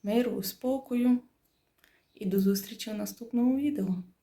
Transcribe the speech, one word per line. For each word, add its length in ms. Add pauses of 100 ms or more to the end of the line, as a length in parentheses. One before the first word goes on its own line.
миру, 400
спокою 760 (920)
і 120
до 140
зустрічі 520
у 20
наступному 640
відео. 460 (180)